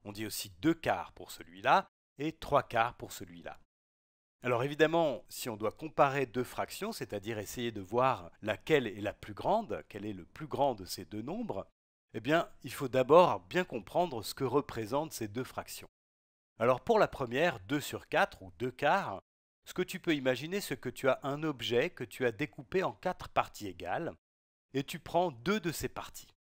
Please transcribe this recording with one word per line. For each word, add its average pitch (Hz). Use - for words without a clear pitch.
On 104
dit 107
aussi 104
deux 160
quarts 104
pour -
celui-là 98
et 156
trois -
quarts 117
pour -
celui-là. 85
Alors 123
évidemment, 151
si -
on 107
doit 107
comparer 139
deux 123
fractions, 143
c'est-à-dire 107
essayer 117
de 107
voir 113
laquelle 113
est 101
la 98
plus -
grande, 139
quel 101
est 104
le 87
plus -
grand 127
de 95
ces 92
deux 107
nombres, 139
eh -
bien, 147
il 123
faut -
d'abord 131
bien 170
comprendre 139
ce -
que -
représentent 135
ces 110
deux 123
fractions. -
Alors 120
pour 220
la 165
première, 127
deux 139
sur -
quatre 180
ou 92
deux -
quarts, 143
ce -
que -
tu 180
peux 165
imaginer, 139
c'est 151
que 123
tu -
as 127
un 143
objet 123
que -
tu 123
as 117
découpé 151
en 143
quatre -
parties -
égales, 92
et 139
tu -
prends 170
deux 139
de 170
ces -
parties. -